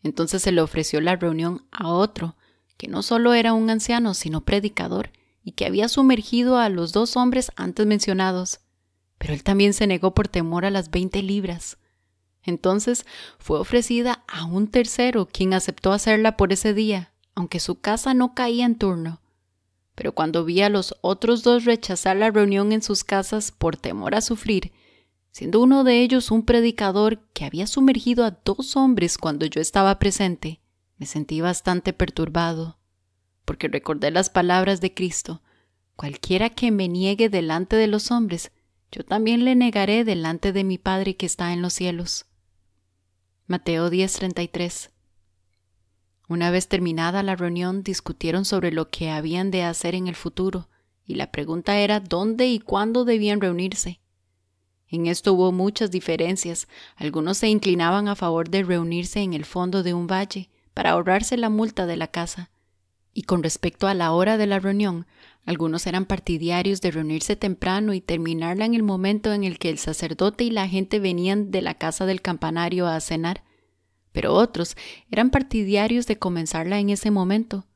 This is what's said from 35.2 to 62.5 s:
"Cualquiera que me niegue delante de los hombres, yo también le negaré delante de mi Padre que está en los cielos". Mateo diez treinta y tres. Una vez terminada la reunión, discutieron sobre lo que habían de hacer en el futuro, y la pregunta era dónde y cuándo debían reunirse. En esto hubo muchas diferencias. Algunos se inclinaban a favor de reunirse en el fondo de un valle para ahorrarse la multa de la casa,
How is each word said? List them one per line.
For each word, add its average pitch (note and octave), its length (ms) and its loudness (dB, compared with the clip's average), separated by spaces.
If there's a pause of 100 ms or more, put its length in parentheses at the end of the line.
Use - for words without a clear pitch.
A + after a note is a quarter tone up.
"Cualquiera F#3 540 -2
que A#3 220 0
me F#3+ 160 0
niegue G3 400 2
delante F3+ 480 0
de A3 100 4
los G#3+ 240 -2
hombres, G#3+ 420 -2 (380)
yo - 140 -12
también A3+ 400 2
le C4 100 4
negaré A3 500 4
delante F3 480 -2
de G3 120 0
mi F#3 120 0
Padre F#3+ 400 -2
que F#3 100 -6
está F3 260 -4
en F3 100 -2
los F3+ 100 -2
cielos". F3 540 -6 (1200)
Mateo E3+ 440 -2
diez F#3+ 240 0
treinta F3+ 280 -6
y E3+ 60 -6
tres. - 420 -8 (1400)
Una E3+ 240 0
vez F3+ 180 0
terminada F3 540 -2
la F#3+ 140 -2
reunión, F3+ 460 -4
discutieron F3+ 640 0
sobre F3 260 2
lo D#3+ 160 0
que D#3+ 220 -4
habían D#3+ 400 0
de F#3 140 2
hacer E3+ 300 -2
en F#3 140 -2
el E3+ 60 -4
futuro, F3+ 560 -4 (340)
y - 120 -8
la - 140 -4
pregunta E3 480 -2
era G#3 220 2
dónde G3+ 460 0
y A#3 140 0
cuándo A3+ 440 0
debían G#3 380 2
reunirse. F3+ 580 -2 (880)
En E3+ 180 -2
esto F3 280 2
hubo F#3 180 4
muchas G3 380 0
diferencias. E3+ 760 -4 (300)
Algunos D#3+ 400 -4
se A3+ 120 2
inclinaban G3+ 600 2
a G3+ 80 -2
favor E3 320 -2
de G3 140 0
reunirse F3 580 -2
en F#3 140 -2
el D3+ 100 -4
fondo F3+ 380 -2
de F3 100 -2
un F3 140 -2
valle F#3+ 420 -4 (240)
para - 200 0
ahorrarse F#3 440 0
la A#3 140 -2
multa G#3+ 340 -2
de E3+ 140 -4
la E3 80 -4
casa, E3+ 440 -8 (640)